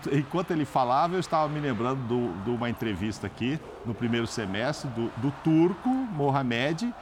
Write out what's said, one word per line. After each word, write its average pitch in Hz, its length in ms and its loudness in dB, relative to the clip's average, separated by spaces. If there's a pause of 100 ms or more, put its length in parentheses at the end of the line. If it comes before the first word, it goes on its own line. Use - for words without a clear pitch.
(120)
enquanto 151 380 0
ele 156 160 2
falava, 143 480 2
eu 190 40 2
estava 156 300 2
me 151 100 -2
lembrando 127 480 0
do, 110 380 0
de 117 60 -2
uma 120 180 0
entrevista 104 580 -2
aqui 127 320 -2 (280)
no 117 80 -4
primeiro 117 320 0
semestre 113 640 -4
do, 117 260 -2
do 127 140 0 (120)
Turco 170 460 4
Mohamed, 147 1120 0